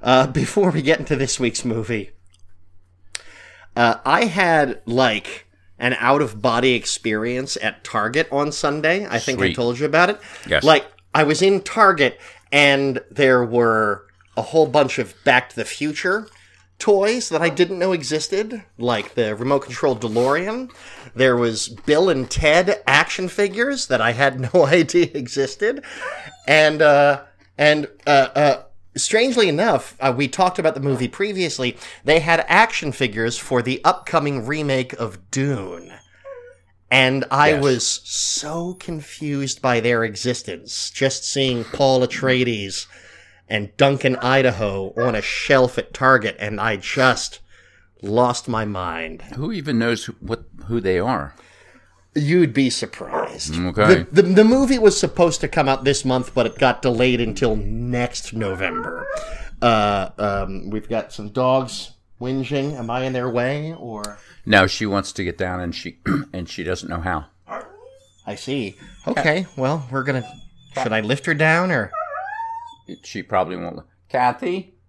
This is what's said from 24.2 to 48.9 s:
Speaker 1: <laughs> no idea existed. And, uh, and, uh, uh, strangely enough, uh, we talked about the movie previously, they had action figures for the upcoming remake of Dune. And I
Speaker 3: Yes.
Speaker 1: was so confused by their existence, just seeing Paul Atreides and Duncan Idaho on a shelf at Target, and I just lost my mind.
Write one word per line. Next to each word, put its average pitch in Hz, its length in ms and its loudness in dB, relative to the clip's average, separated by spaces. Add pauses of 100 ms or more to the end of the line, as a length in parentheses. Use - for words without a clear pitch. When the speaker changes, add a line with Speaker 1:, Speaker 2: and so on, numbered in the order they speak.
Speaker 1:
<laughs> 123 120 -6
no 170 120 6
idea 165 480 4
existed. 147 680 -4 (640)
And, 156 340 4
uh, 143 400 6 (360)
and, 151 300 4 (200)
uh, 135 280 6
uh, 143 280 2 (340)
strangely 226 500 2
enough, 165 540 0
uh, 131 160 2
we 139 100 0
talked 180 320 0
about 156 140 2
the 135 80 -8
movie 127 260 0
previously, 175 680 -4 (260)
they 160 160 4
had 165 300 2
action 185 420 2
figures 113 460 -2
for 123 240 -2
the 131 240 -4
upcoming 147 600 -2
remake 135 480 -4
of 95 380 -10
Dune. 104 640 -6 (960)
And 131 420 4
I 147 200 4
Speaker 3:
Yes. 147 120 0
Speaker 1:
was 127 220 2 (180)
so 170 720 -6
confused 143 880 -8
by 123 180 2
their 117 240 0
existence, 107 880 -6
just - 340 -2
seeing 131 400 -2
Paul 131 420 2
Atreides 120 800 -2 (680)
and 104 240 -4
Duncan 139 400 2
Idaho 107 800 0
on 120 180 0
a 107 80 -2
shelf - 560 2
at - 160 -8
Target, 127 460 2
and 104 200 -6
I 107 180 -2
just - 640 -2 (600)
lost 120 460 0
my 110 160 -2
mind. 82 600 -8 (120)